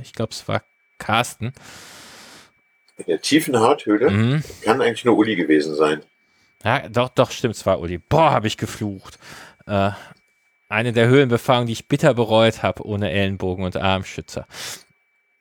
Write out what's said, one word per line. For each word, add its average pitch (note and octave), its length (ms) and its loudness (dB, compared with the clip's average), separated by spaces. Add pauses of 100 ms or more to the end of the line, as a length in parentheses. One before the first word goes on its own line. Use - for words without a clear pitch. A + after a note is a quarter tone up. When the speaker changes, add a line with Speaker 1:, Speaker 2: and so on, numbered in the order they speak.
Speaker 1:
Ich - 120 -20
glaub, - 180 -6
es - 160 -14
war G#2 160 -4 (340)
Carsten. A#2 560 -4 (1400)
Speaker 2:
In - 80 -14
der E2 160 -2
tiefen D3+ 380 0
Harthöhle? A2+ 500 2
Speaker 1:
Mhm. A#2+ 340 0 (200)
Speaker 2:
Kann A#2 180 2
eigentlich A#2 240 -2
nur A2+ 120 4
Uli G#2+ 180 2
gewesen D#2 400 0
sein. D2+ 260 2 (600)
Speaker 1:
Ja, A2+ 260 -2
doch, A#2+ 200 -2
doch, B2+ 220 2
stimmt, A2+ 240 -4
es - 100 -10
war F#2+ 140 2
Uli. F2 200 -6
Boah, D3+ 320 2
hab B2+ 140 0
ich G#2+ 120 -2
geflucht. - 600 -10 (480)
Äh, G2+ 240 0 (760)
eine A2+ 260 -2
der A#2 140 4
Höhlenbefahrungen, B2 600 4
die A#2 60 -4
ich - 140 -10
bitter C#3 280 2
bereut A2 480 2
hab, G2 180 -2
ohne G2+ 300 -4
Ellenbogen F#2+ 520 -2
und F#2 140 -6
Armstützer. F#2+ 720 -4 (920)